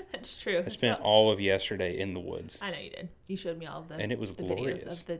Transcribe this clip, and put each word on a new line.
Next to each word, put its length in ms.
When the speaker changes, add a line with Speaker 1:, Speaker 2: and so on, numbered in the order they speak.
Speaker 1:
<laughs> 80
That's 300
true. 180
Speaker 2:
I 40
Speaker 1:
That's 100
Speaker 2:
spent 260
Speaker 1:
about 60
Speaker 2:
all 260
of 80
yesterday 580
in 160
the 60
woods. 420
Speaker 1:
I 100
know 80
you 100
did. 200
You 100
showed 200
me 80
all 180
the, 120
Speaker 2:
And 160
it 80
was 140
Speaker 1:
the 100
Speaker 2:
glorious. 400
Speaker 1:
videos 80
of 140
the, 140